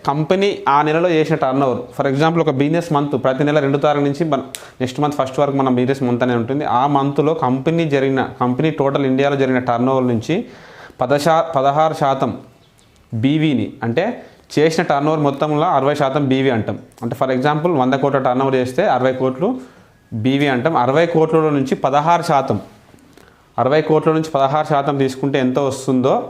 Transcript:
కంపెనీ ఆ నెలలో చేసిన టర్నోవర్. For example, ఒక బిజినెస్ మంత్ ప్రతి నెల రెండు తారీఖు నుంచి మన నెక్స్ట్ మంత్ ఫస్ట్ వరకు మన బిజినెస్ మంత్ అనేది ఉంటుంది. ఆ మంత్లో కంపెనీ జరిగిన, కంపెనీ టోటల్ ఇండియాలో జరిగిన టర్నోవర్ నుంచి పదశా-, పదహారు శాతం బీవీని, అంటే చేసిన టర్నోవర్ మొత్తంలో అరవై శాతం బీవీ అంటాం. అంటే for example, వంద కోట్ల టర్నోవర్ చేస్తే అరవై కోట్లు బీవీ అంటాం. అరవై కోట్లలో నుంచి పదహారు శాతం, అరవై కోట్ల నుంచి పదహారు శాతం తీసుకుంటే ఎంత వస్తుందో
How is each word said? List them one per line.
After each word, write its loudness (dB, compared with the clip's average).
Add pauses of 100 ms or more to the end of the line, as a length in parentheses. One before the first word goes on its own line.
(100)
కంపెనీ 0 (260)
ఆ 6 (100)
నెలలో 2
చేసిన 2 (100)
టర్నోవర్. 0 (160)
For 0
example, 2
ఒక 0
బిజినెస్ 0
మంత్ 0 (100)
ప్రతి 0
నెల 2
రెండు 0
తారీఖు 2
నుంచి -2
మన 0 (420)
నెక్స్ట్ -4
మంత్ -2
ఫస్ట్ -4
వరకు -2
మన 2
బిజినెస్ 0
మంత్ 0
అనేది 0
ఉంటుంది. -4 (140)
ఆ 2 (140)
మంత్లో 0 (120)
కంపెనీ 0 (100)
జరిగిన, 0 (200)
కంపెనీ 0 (100)
టోటల్ 0
ఇండియాలో 0
జరిగిన 0
టర్నోవర్ 0
నుంచి -2 (640)
పదశా-, 2 (140)
పదహారు 2
శాతం 0 (920)
బీవీని, 0 (200)
అంటే 0 (500)
చేసిన 2
టర్నోవర్ 0
మొత్తంలో 0 (100)
అరవై 2
శాతం 0
బీవీ 2
అంటాం. -4 (260)
అంటే -4
for 0
example, 0 (100)
వంద 2
కోట్ల 2
టర్నోవర్ 0
చేస్తే -2 (120)
అరవై 0
కోట్లు -2 (760)
బీవీ 2
అంటాం. 0 (100)
అరవై 2
కోట్లలో 2
నుంచి -2 (100)
పదహారు 2
శాతం, 0 (1040)
అరవై 2 (100)
కోట్ల 2
నుంచి -4
పదహారు 0
శాతం 0
తీసుకుంటే -2
ఎంత 0 (120)
వస్తుందో 0 (140)